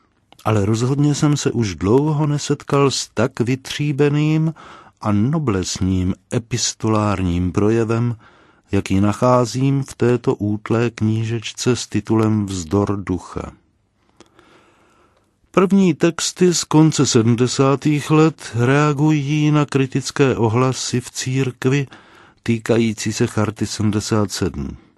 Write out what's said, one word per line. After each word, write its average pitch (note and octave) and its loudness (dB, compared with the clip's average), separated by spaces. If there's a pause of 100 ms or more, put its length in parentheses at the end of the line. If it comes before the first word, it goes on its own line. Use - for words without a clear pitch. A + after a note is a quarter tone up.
(440)
ale G#2+ 0
rozhodně C3 0
jsem D3 0
se - -4
už G#2 -2
dlouho C#3+ 0
nesetkal C#3+ -2
s - -8
tak - -2
vytříbeným D3 0 (480)
a A2 -2
noblesním G2+ 0 (200)
epistolárním G#2 -2
projevem, A2+ 0 (560)
jaký G2 0
nacházím B2+ 2
v - -12
této A#2+ 0
útlé G#2+ -2
knížečce A2+ -2
s - -10
titulem A2 0
Vzdor G2 -2
ducha. - -6 (2000)
První F#3 4
texty E3+ 0
z D#3+ -4
konce D#3 4
sedmdesátých B2+ 0
let D#3 2
reagují D3 2
na D3+ 2
kritické C3+ 0
ohlasy B2 0
v - -16
církvi C3 -2 (560)
týkající A2+ 0
se A#2+ 0
Charty G#2+ -2
sedmdesát G#2+ 0
sedm. C#2 -6 (200)